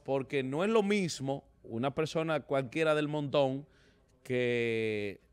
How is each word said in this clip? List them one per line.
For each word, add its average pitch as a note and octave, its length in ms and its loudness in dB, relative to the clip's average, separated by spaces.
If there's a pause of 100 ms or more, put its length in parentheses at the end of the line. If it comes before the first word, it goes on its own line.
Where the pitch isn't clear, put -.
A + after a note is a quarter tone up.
Porque C3+ 400 -2
no C#3 200 -2
es G#3 60 0
lo A3+ 140 4
mismo D#3+ 600 -2 (200)
una A#2+ 300 -4
persona D#3 480 0
cualquiera D3 540 2
del D3+ 120 2
montón C#3+ 580 0 (580)
que A#2 960 0 (140)